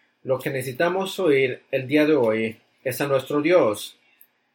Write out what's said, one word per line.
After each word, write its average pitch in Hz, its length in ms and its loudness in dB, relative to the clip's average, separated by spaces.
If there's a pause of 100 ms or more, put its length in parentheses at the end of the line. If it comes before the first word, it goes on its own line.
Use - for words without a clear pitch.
(240)
Lo 127 160 -2
que 147 100 -6
necesitamos 170 680 -4
oír 135 500 0
el 131 180 -4
día 151 180 4
de 151 100 4
hoy 113 440 0 (240)
es 127 180 -6
a 139 60 -2
nuestro 139 340 0
Dios. 147 580 0 (560)